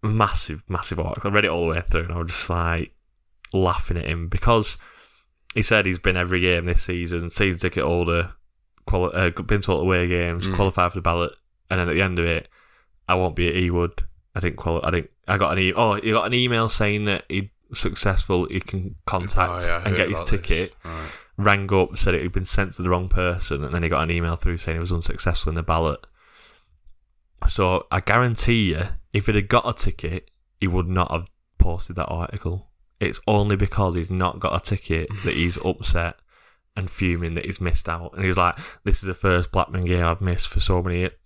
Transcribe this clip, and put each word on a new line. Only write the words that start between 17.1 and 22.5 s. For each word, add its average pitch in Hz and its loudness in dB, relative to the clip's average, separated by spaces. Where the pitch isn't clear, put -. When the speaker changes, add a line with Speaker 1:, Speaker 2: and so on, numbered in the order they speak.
Speaker 1:
he'd 98 -4
successful, 92 0
he 95 -2
can 92 -8
contact 90 0
Speaker 2:
Oh, - 0
yeah, 85 4
I 85 0
Speaker 1:
and 87 -4
Speaker 2:
heard 98 2
Speaker 1:
get 90 2
his 82 -2
Speaker 2:
about 85 -6
this. 104 4
Speaker 1:
ticket." 90 0
Speaker 2:
Right. 80 -10
Speaker 1:
Rang 101 2
up, 92 2
said - 4
it 78 0
had 87 -4
been 92 -2
sent 95 0